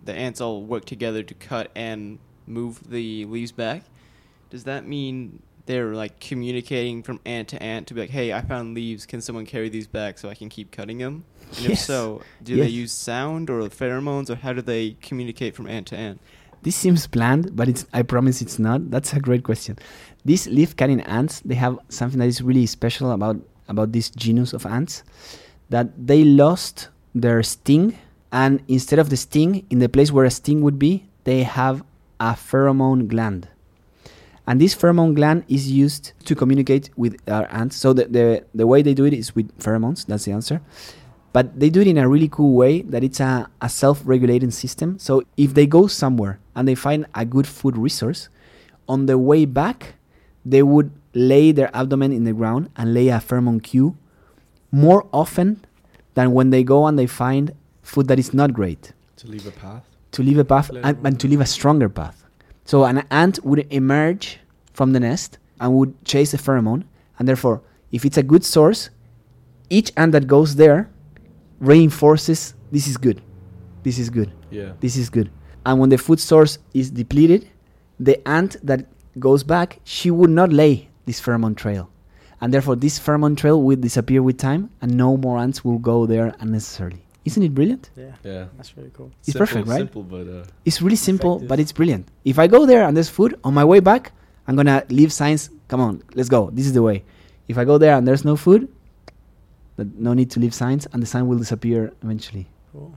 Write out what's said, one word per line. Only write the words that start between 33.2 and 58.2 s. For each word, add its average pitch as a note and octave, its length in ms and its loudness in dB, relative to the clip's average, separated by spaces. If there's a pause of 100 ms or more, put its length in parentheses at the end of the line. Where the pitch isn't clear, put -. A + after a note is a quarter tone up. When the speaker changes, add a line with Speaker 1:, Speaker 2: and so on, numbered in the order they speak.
Speaker 2:
And B2+ 120 0
this F3+ 160 4
pheromone E3+ 380 2
gland D3+ 340 2
is C#3 240 -2
used C#3+ 420 0 (120)
to - 80 -2
communicate C3+ 640 0
with A#2+ 200 -4 (120)
our G#2 220 -4
ants. A#2 240 -6
So C3 180 2
the, B2 120 2
the, A#2 380 2 (120)
the A2 100 0
way C3 160 6
they C#3+ 120 2
do C3+ 120 2
it D3 80 2
is A2+ 220 -8
with A2 240 -4
pheromones. A2+ 460 -4
That's G#2 200 -6
the G2+ 60 -6
answer. A2+ 300 -6 (720)
But C3 260 0
they D3 100 4
do F3 120 4
it G3+ 60 6
in E3+ 100 4
a C3 100 4
really D3+ 220 4
cool C#3+ 260 2
way C3+ 280 4
that B2 200 -4
it's C3 160 -4
a, C3 300 -2 (120)
a B2+ 60 -6
self-regulating B2+ 840 0
system. D#3+ 480 -8
So C3+ 240 0 (120)
if C#3 180 2
they D3 140 6
go E3+ 200 6
somewhere A#2 520 -2 (160)
and B2+ 100 -2
they C3 100 2
find D3+ 380 -4
a A2+ 120 -6
good C3 200 0
food C3 320 -4
resource, A#2+ 520 -6 (580)
on C3+ 180 -2
the C3 120 2
way C#3+ 280 4
back, C#3 500 -6 (500)
they C3+ 180 4
would C#3+ 280 4 (220)
lay C3+ 380 4
their C#3 240 2
abdomen C3+ 380 -2
in A#2 100 -2
the A2+ 100 -2
ground A2+ 440 -4
and A#2 160 -2
lay B2 160 4
a A#2 80 0
pheromone A#2+ 440 -2
cue C3 360 0 (760)
more E3 400 6
often F3+ 540 -2 (480)
than B2+ 180 2
when C3 200 4
they C3 120 4
go C#3 240 4
and D3+ 100 0
they B2+ 80 2
find C3+ 460 -4 (300)
food C#3 260 -2
that C3 100 4
is C3 160 -2